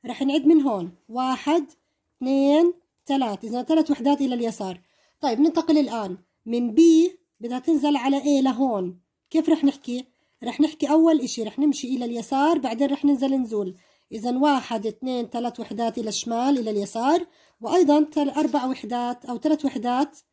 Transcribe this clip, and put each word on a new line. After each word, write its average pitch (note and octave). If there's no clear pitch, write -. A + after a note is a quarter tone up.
رح B3
نعد C#4
من D#4
هون، F#3+
واحد، C4
اثنين، C#4
ثلاث، A#3+
إذا A#3+
ثلاث D#4
وحدات C#4
إلى B3+
اليسار. A3
طيب A#3
ننتقل D#4+
الآن A3
من A#3
بي E4
بدها A#3+
تنزل D4
على C4+
إيه C#4
لهون. A3+
كيف D#4+
رح D#4+
نحكي؟ B3+
رح A#3+
نحكي D4+
أول D#4+
إشي A#3+
رح G#3+
نمشي C#4
إلى B3
اليسار، C4+
بعدين B3
رح C#4
ننزل C4+
نزول. G#3+
إذا A#3+
واحد، B3+
اثنين، B3
ثلاث A#3+
وحدات A3+
إلى A3
الشمال A#3+
إلى A3
اليسار، A#3
وأيضًا D4
تل-، D4
أربع C#4+
وحدات A#3+
أو A#3+
ثلاث D4+
وحدات B3